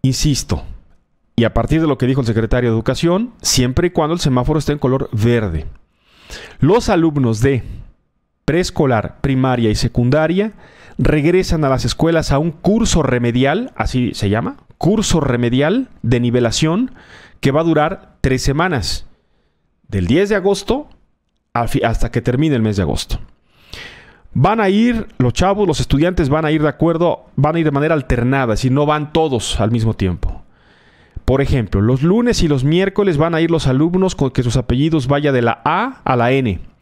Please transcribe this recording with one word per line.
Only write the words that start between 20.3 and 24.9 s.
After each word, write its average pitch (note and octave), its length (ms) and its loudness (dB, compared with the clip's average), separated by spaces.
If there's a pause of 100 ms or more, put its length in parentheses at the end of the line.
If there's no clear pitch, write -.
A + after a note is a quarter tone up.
agosto G3+ 520 -2 (640)
al A#2 160 -2
fi-, - 160 0
hasta A2+ 280 0
que A#2 100 -2
termine C#3 340 0
el A2+ 60 0
mes G#2+ 160 0
de F#2+ 60 0
agosto. - 360 -4 (1160)
Van G3 220 2
a G3+ 80 2
ir A3+ 400 2 (100)